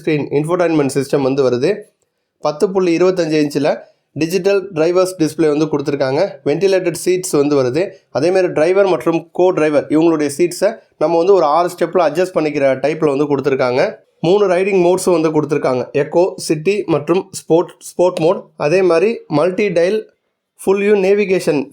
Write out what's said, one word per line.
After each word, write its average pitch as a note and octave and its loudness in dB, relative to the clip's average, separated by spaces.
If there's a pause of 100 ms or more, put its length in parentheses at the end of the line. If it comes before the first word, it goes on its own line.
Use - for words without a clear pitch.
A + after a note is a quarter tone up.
ஸ்க்ரீன் D3+ -2
இன்ஃபோடெயின்மெண்ட் D#3 0
சிஸ்டம் C#3 -2
வந்து C3 0
வருது. C3 -2 (640)
பத்து D3+ -2
புள்ளி F#3 0
இருபத்தஞ்சு D#3+ 0
இன்ச்சில் D3 -2 (380)
டிஜிட்டல் F#3 -2
டிரைவர்ஸ் F3+ 0
டிஸ்ப்ளே D#3+ 0
வந்து D3+ 2
கொடுத்திருக்காங்க. C#3+ -2 (160)
வென்டிலேட்டட் F3 0 (100)
சீட்ஸ் F3+ -2
வந்து C#3+ 2
வருது. D3 -2 (220)
அதே D#3+ 0
மாதிரி F#3 2
டிரைவர் F3 2
மற்றும் E3 -2
கோ F3+ 2
டிரைவர் D3+ 0
இவங்களுடைய D#3 2
சீட்ஸை F#3 0 (220)
நம்ம E3 0
வந்து F3+ 4
ஒரு F3 4
ஆறு E3 2
ஸ்டெப்பில் E3+ 0
அட்ஜஸ்ட் F3 -2
பண்ணிக்கிற C#3+ 0
டைப்பில் D3+ 0
வந்து D3 0
கொடுத்திருக்காங்க. C3+ 0 (240)
மூணு G3 2
ரைடிங் F#3+ 2
மோட்ஸும் F3 2
வந்து D#3 0
கொடுத்திருக்காங்க. C#3+ -2
எக்கோ, D#3 0
சிட்டி F3 -2
மற்றும் E3 -2
ஸ்போர்ட், E3+ 0 (100)
ஸ்போர்ட் F3+ -2
மோட். F#3+ 0 (120)
அதே D#3+ 0
மாதிரி F#3 2
மல்டி F#3 0
டயல் F#3 -2 (540)
ஃபுல் G3 0
வியூ G#3 2
நேவிகேஷன் F#3 0